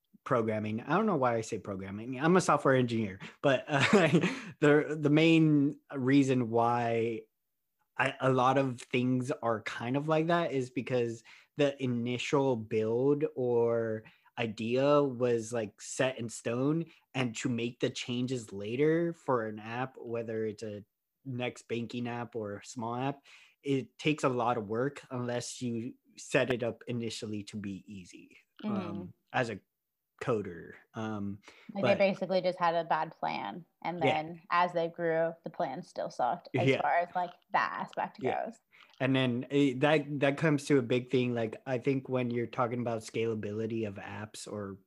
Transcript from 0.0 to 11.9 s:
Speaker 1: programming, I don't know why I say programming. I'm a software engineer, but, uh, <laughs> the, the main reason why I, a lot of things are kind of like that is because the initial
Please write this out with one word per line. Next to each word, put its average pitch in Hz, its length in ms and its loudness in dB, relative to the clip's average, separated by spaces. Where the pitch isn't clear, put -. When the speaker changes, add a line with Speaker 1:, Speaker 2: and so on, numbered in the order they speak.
Speaker 1:
programming, 110 580 0
I 143 140 -2
don't 220 100 2
know 185 120 0
why 123 200 2
I 113 40 -2
say 110 180 -6
programming. 104 600 -10
I'm 170 180 6
a 165 40 6
software 143 340 4
engineer, 113 440 2
but, 135 260 2
uh, 139 240 2
<laughs> 175 680 4
the, 151 380 4
the 147 100 2
main 156 680 6
reason 131 540 4
why 117 720 2
I, 135 220 0
a 131 120 2
lot 131 260 4
of 131 240 0
things 127 500 0
are 113 300 0
kind 120 340 -4
of 147 120 0
like 160 200 2
that 170 240 2
is 127 180 0
because 120 540 -2
the 139 240 2
initial 123 760 0